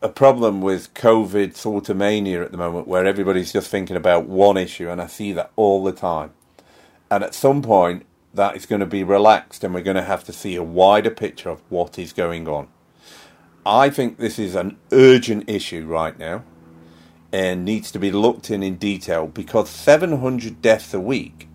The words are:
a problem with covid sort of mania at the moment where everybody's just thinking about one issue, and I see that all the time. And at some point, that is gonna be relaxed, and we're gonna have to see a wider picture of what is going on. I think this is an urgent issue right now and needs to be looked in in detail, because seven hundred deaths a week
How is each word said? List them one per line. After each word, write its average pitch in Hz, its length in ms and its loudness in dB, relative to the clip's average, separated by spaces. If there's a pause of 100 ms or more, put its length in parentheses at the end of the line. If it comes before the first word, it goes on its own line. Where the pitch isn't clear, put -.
a 110 80 -4
problem 117 520 2
with 95 340 -4
covid 104 640 2
sort 104 320 -6
of 98 80 -4
mania 98 480 -2
at - 80 -12
the 87 60 -12
moment 87 280 -6
where 92 180 0
everybody's 95 480 0
just 98 160 -4
thinking 95 280 -4
about 85 300 2
one 98 300 4
issue, 90 320 -6
and 87 140 -8
I 87 60 -12
see 101 240 -10
that 87 240 -6
all 98 260 2
the 95 80 -2
time. 82 400 -6 (800)
And 98 140 0
at - 100 -10
some 139 260 2
point, 92 460 2 (260)
that 98 240 -2
is 95 100 -16
gonna 101 200 -2
be 98 160 -4
relaxed, 101 640 2
and 92 100 -6
we're 90 60 -6
gonna 92 220 -2
have 90 220 -6
to - 80 -18
see 95 220 -10
a 87 80 -6
wider 98 480 4
picture - 400 -8
of 82 180 -12
what 87 300 -6
is 87 140 -12
going 85 340 -6
on. 73 220 -6 (960)
I 123 240 4
think 139 280 -4
this 110 200 -6
is 95 160 -4
an 92 220 -4 (160)
urgent 120 580 6
issue 87 360 -6
right 80 300 -4
now 85 280 -10 (920)
and 92 300 -2
needs 107 260 -6
to - 80 -10
be 95 140 -2
looked 110 380 0
in 98 120 -4
in 95 140 -4
detail, 90 500 -4
because 117 440 -4
seven 156 500 2
hundred 120 420 -6
deaths 110 320 2
a 98 60 -4
week 90 540 -8